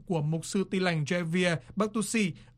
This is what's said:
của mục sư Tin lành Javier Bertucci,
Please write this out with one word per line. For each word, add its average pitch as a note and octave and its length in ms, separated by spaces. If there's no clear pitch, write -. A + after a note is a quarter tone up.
của D#3+ 160
mục D#3 220
sư G3 260
Tin F#3 120
lành E3+ 220
Javier F3 520
Bertucci, G#3+ 560